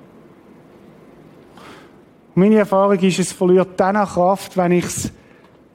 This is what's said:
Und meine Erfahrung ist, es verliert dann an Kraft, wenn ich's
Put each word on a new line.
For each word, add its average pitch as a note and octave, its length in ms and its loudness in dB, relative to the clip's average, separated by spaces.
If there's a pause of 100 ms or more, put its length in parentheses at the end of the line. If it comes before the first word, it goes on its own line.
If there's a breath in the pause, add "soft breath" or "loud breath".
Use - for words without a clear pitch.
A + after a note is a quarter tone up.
(2250 loud breath)
Und F3+ 100 2
meine G#3+ 120 4
Erfahrung G3 440 0
ist, F#3 180 0
es F3+ 140 -4
verliert F#3 460 0
dann G3 180 0
an G#3 100 -2
Kraft, F3+ 500 -2
wenn F3+ 160 0
ich's - 400 -4 (640 soft breath)